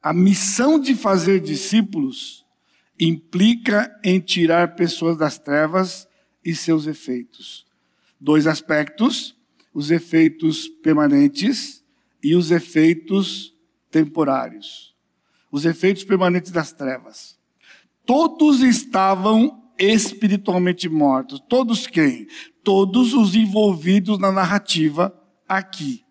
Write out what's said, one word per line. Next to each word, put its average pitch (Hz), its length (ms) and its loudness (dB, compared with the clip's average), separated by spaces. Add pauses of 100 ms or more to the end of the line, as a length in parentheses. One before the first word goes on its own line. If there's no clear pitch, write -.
A 156 120 -4
missão 202 640 2
de 262 160 0
fazer 190 460 0
discípulos 151 1040 -4 (520)
implica 208 1040 0
em 185 180 0
tirar 170 560 0
pessoas 165 420 -2
das 151 200 -4
trevas 156 720 -4 (360)
e 165 120 -6
seus 156 320 -2
efeitos. - 800 -12 (520)
Dois 156 300 2
aspectos: - 880 -4 (380)
os 147 180 -4
efeitos 160 800 0
permanentes 147 1120 0 (400)
e 147 100 2
os 175 160 2
efeitos 170 1040 -2 (380)
temporários. 147 1000 -4 (640)
Os 151 140 -6
efeitos 185 380 0
permanentes 180 480 -2
das 165 200 -6
trevas. - 680 -12 (680)
Todos 302 560 4
estavam 214 1040 2 (160)
espiritualmente 190 1080 0
mortos. 135 640 -2
Todos 240 380 0
quem? 127 400 -2 (360)
Todos 202 520 2
os 208 200 4
envolvidos 202 840 0
na 190 120 0
narrativa 185 800 -2 (360)
aqui. 165 640 -8